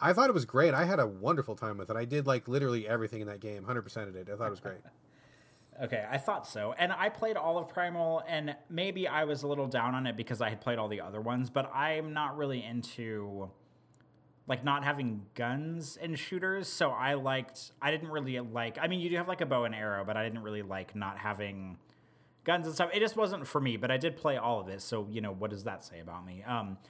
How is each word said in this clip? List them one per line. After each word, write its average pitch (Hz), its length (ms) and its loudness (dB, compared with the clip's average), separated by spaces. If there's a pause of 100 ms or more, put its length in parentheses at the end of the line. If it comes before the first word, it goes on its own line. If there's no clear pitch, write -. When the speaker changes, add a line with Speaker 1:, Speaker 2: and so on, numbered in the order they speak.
Speaker 1:
I 160 120 8
thought 254 160 8
it 233 60 6
was 143 100 4
great. 143 300 6
I 170 100 6
had 180 140 4
a 123 80 8
wonderful 110 480 2
time 104 240 -4
with 92 100 -6
it. 110 80 0
I 117 80 0
did, 139 220 0
like, 127 220 4
literally 120 400 2
everything 113 320 0
in 104 80 -6
that 101 120 -6
game, 104 240 -6
hundred 120 180 -2
percent 104 260 -6
of 92 80 -10
it. 92 120 -10
I 101 80 -6
thought 110 120 -2
it - 20 -4
was 98 100 -8
great. 95 240 -8
<laughs> - 60 -20 (920)
Speaker 2:
Okay, 113 260 -2
I 135 100 0
thought - 280 -2
so. 107 280 -2
And 180 180 2
I 190 160 2
played 220 280 0
all 165 220 2
of 165 100 -4
Primal, 170 600 0
and 151 280 -2 (140)
maybe 180 380 0
I 151 160 2
was 143 180 0
a 143 60 0
little 143 180 2
down 123 300 2
on 131 100 0
it 113 100 -2
because 113 240 -2
I 113 80 4
had 107 120 -4
played 120 180 0
all 107 80 0
the 104 140 -4
other 95 200 -6
ones, 120 300 0
but 135 240 0
I'm 156 380 0
not 147 240 -2
really 139 260 -2
into, 107 880 -6 (960)
like, 123 160 0
not 139 220 2
having 120 500 0
guns 147 600 -4
in 165 180 -4
shooters, 185 540 -2
so 147 240 2
I 131 220 2
liked, 131 580 -2 (100)
I 147 80 2
didn't 156 200 -2
really 131 280 -2
like, 117 420 -4
I 160 60 2
mean, 180 140 0
you 170 100 0
do 175 60 0
have, 170 100 0
like, 185 140 -2
a 156 60 0
bow 127 180 4
and 110 100 0
arrow, 104 300 -2
but 107 120 -2
I 110 60 0
didn't 113 220 -4
really 107 180 -4
like 95 320 -6
not 98 240 -4
having 101 600 -6 (640)
guns 170 220 4
and 160 100 -4
stuff. 175 180 2
It 208 60 4
just 214 160 2
wasn't 202 280 2
for - 160 0
me, 123 160 2
but 123 140 0
I 131 60 4
did 156 200 0
play 139 200 2
all 113 240 2
of 92 80 -8
it, 98 120 -6
so, 107 300 -2
you 113 100 -4
know, 104 120 -2
what 101 180 -4
does 101 140 -6
that 95 200 -6
say 85 140 -14
about 85 260 -10
me? 92 200 -12
Um, 110 340 -4 (120)